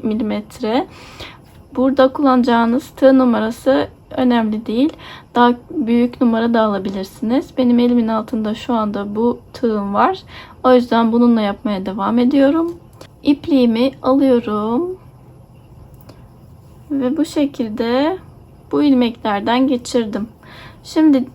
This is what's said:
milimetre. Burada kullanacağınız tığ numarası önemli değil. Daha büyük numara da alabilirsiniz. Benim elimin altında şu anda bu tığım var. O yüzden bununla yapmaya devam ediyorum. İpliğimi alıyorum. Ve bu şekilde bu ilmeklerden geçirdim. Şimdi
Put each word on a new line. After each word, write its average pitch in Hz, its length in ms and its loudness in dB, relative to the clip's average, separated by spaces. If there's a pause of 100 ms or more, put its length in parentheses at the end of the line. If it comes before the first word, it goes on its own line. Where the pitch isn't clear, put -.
milimetre. 214 840 -4 (880)
Burada 269 380 2
kullanacağınız 240 760 0
tığ 269 280 4
numarası 247 680 0 (240)
önemli 233 540 0
değil. 247 280 0 (420)
Daha 240 180 4 (160)
büyük 240 520 -2
numara 233 320 0
da 226 80 2
alabilirsiniz. 208 960 -4
Benim 240 220 2
elimin 240 280 2
altında 220 480 -4
şu - 180 -6
anda 208 420 -4
bu 240 240 -2 (140)
tığım 208 400 -4
var. 302 260 0 (440)
O 254 100 6
yüzden 233 380 2
bununla 233 300 4
yapmaya 202 440 -4
devam 202 340 -2
ediyorum. 285 560 2 (480)
İpliğimi 262 680 2 (100)
alıyorum. 254 960 0 (1900)
Ve 269 260 -2
bu 302 80 0
şekilde 262 920 -2 (540)
bu 285 120 0
ilmeklerden 240 840 0
geçirdim. 233 600 -4 (560)
Şimdi 294 520 2